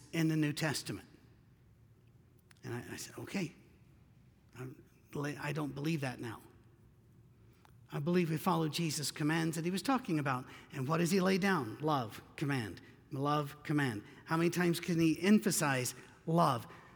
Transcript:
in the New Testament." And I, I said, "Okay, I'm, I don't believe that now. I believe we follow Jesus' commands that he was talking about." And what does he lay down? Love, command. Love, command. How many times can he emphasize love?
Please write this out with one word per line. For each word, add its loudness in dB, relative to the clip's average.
in 2
the 2
New 2
Testament." -4
And -8
I, -6
I -12
said, -12
"Okay, -4
I'm, -12
I -6
don't -6
believe -2
that -6
now. -10
I -4
believe 2
we 0
follow 2
Jesus' -2
commands 0
that -4
he 0
was -2
talking 0
about." -2
And -4
what 0
does 2
he 4
lay 4
down? 0
Love, 0
command. -2
Love, 0
command. 0
How 0
many 4
times 2
can 0
he 4
emphasize 4
love? 4